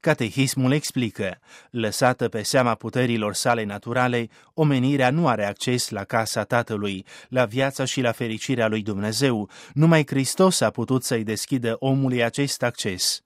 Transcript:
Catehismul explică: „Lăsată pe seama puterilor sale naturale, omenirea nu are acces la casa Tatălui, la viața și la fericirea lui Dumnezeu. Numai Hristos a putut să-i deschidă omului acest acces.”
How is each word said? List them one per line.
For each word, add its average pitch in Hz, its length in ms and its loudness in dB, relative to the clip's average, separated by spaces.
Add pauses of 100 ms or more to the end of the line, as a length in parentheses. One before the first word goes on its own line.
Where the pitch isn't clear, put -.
Catehismul 131 720 0
explică: 110 640 -4 (320)
„Lăsată 120 580 0
pe 107 140 -6
seama 123 320 2
puterilor 113 600 -2
sale 117 300 0
naturale, 120 640 -2 (260)
omenirea 135 560 2
nu 160 180 2
are 104 180 0
acces 123 440 -2
la 101 140 -6
casa 110 380 -2
Tatălui, 104 640 -2 (240)
la 127 160 2
viața 135 400 -2
și 131 160 -4
la 120 120 2
fericirea 113 560 -2
lui 110 140 -2
Dumnezeu. 107 680 -2 (240)
Numai 156 340 6
Hristos 180 540 2
a 107 100 2
putut 127 340 -2
să-i 113 200 -2
deschidă 113 540 -4
omului 131 460 2
acest 139 380 -2
acces.” - 640 -4